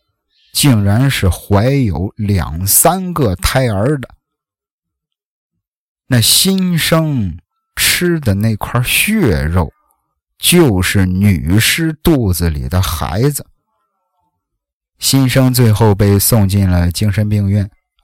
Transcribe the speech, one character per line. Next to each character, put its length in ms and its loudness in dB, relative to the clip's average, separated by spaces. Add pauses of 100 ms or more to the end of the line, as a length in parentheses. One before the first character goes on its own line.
(520)
竟 320 2
然 260 2
是 180 0
怀 420 0
有 460 -2
两 480 -2
三 480 0
个 220 -2
胎 320 -2
儿 320 -2
的。 100 -14 (2000)
那 140 2
新 580 0
生 580 -2 (380)
吃 460 -2
的 140 0
那 200 0
块 300 -4
血 580 0
肉， 300 -2 (680)
就 420 2
是 240 0
女 540 0
尸 360 -2
肚 380 0
子 160 -2
里 200 -4
的 120 0
孩 480 -2
子。 160 -4 (1600)
新 280 2
生 240 2
最 200 4
后 200 4
被 240 2
送 320 2
进 220 2
了 220 0
精 180 -2
神 180 -2
病 200 0
院， 200 0 (360)